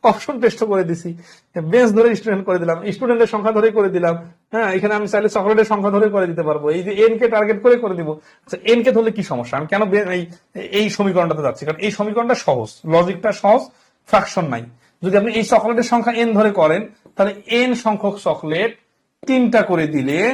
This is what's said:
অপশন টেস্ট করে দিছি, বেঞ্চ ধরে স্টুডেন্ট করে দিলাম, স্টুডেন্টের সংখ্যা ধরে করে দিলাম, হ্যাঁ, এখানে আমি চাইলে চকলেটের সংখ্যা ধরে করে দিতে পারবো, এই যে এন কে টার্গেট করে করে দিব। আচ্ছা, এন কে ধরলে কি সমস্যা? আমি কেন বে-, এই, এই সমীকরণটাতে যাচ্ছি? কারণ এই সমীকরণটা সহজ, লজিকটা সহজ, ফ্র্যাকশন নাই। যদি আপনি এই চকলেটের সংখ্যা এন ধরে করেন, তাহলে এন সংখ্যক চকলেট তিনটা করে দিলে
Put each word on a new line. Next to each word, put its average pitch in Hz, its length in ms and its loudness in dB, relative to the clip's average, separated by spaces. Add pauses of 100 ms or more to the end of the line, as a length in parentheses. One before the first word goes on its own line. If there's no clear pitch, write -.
(100)
অপশন - 320 -4
টেস্ট 214 180 0 (100)
করে 190 200 2
দিছি, 170 200 -6 (600)
বেঞ্চ 233 240 6
ধরে 226 120 6 (100)
স্টুডেন্ট 196 300 -4
করে 185 140 0
দিলাম, 165 160 -2 (160)
স্টুডেন্টের 233 400 2
সংখ্যা 214 240 0
ধরে 214 100 4 (100)
করে 202 180 2
দিলাম, 170 180 0 (380)
হ্যাঁ, 220 240 0
এখানে 208 220 0
আমি 208 140 -4
চাইলে 214 240 0
চকলেটের 214 360 2
সংখ্যা 202 240 0
ধরে 202 180 4
করে 190 160 2
দিতে 165 180 -4
পারবো, 147 180 -2 (100)
এই 185 100 -4
যে 202 60 -6 (120)
এন 226 160 6
কে 247 140 2
টার্গেট 214 300 0
করে 247 200 6
করে 190 160 -4
দিব। 160 80 -6 (360)
আচ্ছা, - 140 -10 (140)
এন 240 120 4
কে 254 120 4
ধরলে 226 200 0
কি 208 140 -6
সমস্যা? 120 280 -6
আমি 156 140 -6
কেন 202 100 0 (100)
বে-, 202 240 0
এই, 180 60 -4 (560)
এই 214 80 2 (100)
সমীকরণটাতে 175 500 0
যাচ্ছি? - 200 -4
কারণ 156 200 -4
এই 208 100 -2
সমীকরণটা 233 400 -2 (100)
সহজ, 120 240 -2 (240)
লজিকটা 185 360 0 (120)
সহজ, 226 200 4 (460)
ফ্র্যাকশন 196 440 0
নাই। 117 100 -8 (420)
যদি 185 160 -2
আপনি 220 180 -2
এই 220 140 0
চকলেটের 233 400 2
সংখ্যা 240 200 0 (100)
এন 233 60 2 (100)
ধরে 214 120 4 (100)
করেন, 165 220 2 (320)
তাহলে 202 180 0 (280)
এন 254 100 0 (140)
সংখ্যক 202 300 -2 (120)
চকলেট 156 440 -2 (580)
তিনটা 247 320 4 (100)
করে 170 140 2 (100)
দিলে 139 240 -2 (160)